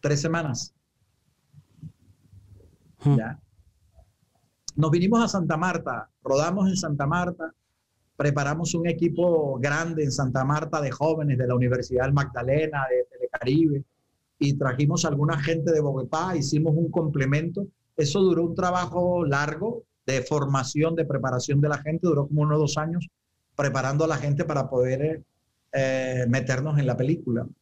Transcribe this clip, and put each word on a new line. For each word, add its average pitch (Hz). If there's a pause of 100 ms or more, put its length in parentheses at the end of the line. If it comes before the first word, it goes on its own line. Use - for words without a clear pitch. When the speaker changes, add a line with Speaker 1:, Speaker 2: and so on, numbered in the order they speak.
Speaker 1:
Tres 143
semanas. 165 (2250)
Speaker 2:
Hmm. 143
Speaker 1:
Ya. 110 (1400)
Nos 151
vinimos 196
a 226
Santa 160
Marta, 147 (140)
rodamos 165
en 185
Santa 147
Marta, 170 (640)
preparamos 147
un 170
equipo 165
grande 156
en 135
Santa 131
Marta 151
de 135
jóvenes 151
de 127
la 123
Universidad 127
del 139
Magdalena, 139
de 123
Telecaribe, 139 (540)
y 143
trajimos 143
a 160
alguna 147
gente 160
de 156
Bogotá, 147
hicimos 151
un 165
complemento. 156 (300)
Eso 156
duró 170
un 170
trabajo 180
largo 151 (240)
de 131
formación, 139
de 160
preparación 135
de 147
la 147
gente, 156
duró 143
como 147
unos 151
dos 151
años 165 (480)
preparando 139
a 160
la 156
gente 143
para 147
poder, 135 (500)
eh, 131
meternos 135
en 139
la 120
película. 127 (160)